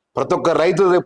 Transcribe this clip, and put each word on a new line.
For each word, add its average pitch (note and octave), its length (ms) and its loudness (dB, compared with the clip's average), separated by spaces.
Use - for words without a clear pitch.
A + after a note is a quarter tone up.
ప్రతి C3+ 220 -2
ఒక్క - 120 -4
రైతు F3 200 0
రేపు F3+ 120 0